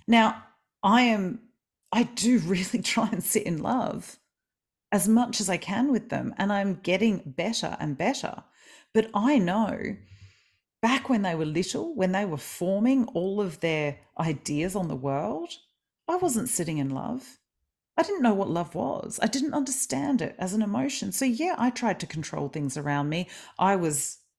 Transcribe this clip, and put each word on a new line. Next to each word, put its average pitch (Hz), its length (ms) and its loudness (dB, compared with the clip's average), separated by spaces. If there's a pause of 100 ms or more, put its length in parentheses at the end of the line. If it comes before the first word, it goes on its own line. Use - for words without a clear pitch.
Now, 226 380 4 (400)
I 226 200 8
am, 208 360 2 (540)
I 226 100 4
do 233 360 4
really 185 420 0
<laughs> - 20 -8
try - 260 0
and 180 140 -2
sit - 200 2
in 170 180 -2
love - 580 -2 (720)
as 190 160 2
much 220 320 4
as - 100 -4
I 185 60 2
can 214 380 0
with - 160 -2
them, 127 280 -4
and 196 140 0
I'm 196 240 0
getting 190 500 2
better 175 540 -4
and 147 180 -4
better. 240 460 -4 (500)
But 220 200 2
I 247 240 4
know 196 580 0 (840)
back 247 260 2
when 233 140 2
they 180 140 0
were 156 100 -2
little, 180 500 -4
when 185 160 2
they 196 140 0
were 170 100 -4
forming 208 800 0
all 196 260 0
of 185 220 -4
their 151 360 0 (220)
ideas 160 560 -2
on 175 140 -2
the 151 80 -4
world, 165 520 -4 (600)
I 349 80 0
wasn't 262 320 0
sitting 160 300 -2
in 139 100 0
love. - 500 -6 (560)
I - 80 2
didn't 381 200 0
know 233 100 6
what 196 160 0
love 170 260 -2
was. - 480 -4
I 226 40 2
didn't 277 260 -2
understand 277 680 0
it - 160 -4
as 185 160 -4
an 214 80 2
emotion. 214 520 -2
So - 100 0
yeah, 269 340 0
I 240 120 2
tried 233 320 -2
to 165 60 -8
control 147 420 -6
things 143 260 -4
around 143 320 0
me. 170 220 -2 (280)
I 196 200 4
was 156 400 -2 (220)